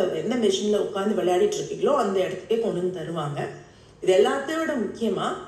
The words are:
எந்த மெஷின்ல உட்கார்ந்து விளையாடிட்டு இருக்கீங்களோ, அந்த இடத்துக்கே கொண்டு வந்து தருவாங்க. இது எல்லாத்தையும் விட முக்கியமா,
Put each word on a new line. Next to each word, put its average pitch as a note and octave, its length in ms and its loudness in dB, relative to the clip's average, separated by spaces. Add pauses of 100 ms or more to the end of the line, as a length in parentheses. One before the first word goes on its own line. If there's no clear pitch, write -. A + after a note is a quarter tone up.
எந்த E3+ 280 -2
மெஷின்ல G#3 420 2
உட்கார்ந்து G3 460 0
விளையாடிட்டு F3+ 320 2
இருக்கீங்களோ, G3+ 400 0
அந்த G3 260 2
இடத்துக்கே A3 400 -2
கொண்டு F3+ 320 -2
வந்து D#3+ 80 -8
தருவாங்க. D#3 460 -6 (540)
இது - 160 4
எல்லாத்தையும் D#4+ 420 2
விட D#4 160 -2
முக்கியமா, G#3+ 580 -2 (160)